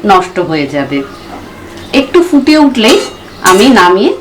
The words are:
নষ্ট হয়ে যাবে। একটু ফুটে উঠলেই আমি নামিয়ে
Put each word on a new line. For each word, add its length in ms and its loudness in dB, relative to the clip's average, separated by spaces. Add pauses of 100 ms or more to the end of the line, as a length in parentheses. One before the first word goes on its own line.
(120)
নষ্ট 240 0 (140)
হয়ে 260 -2
যাবে। 220 -4 (1000)
একটু 180 0 (100)
ফুটে 260 2 (120)
উঠলেই 320 2 (520)
আমি 160 4 (140)
নামিয়ে 420 2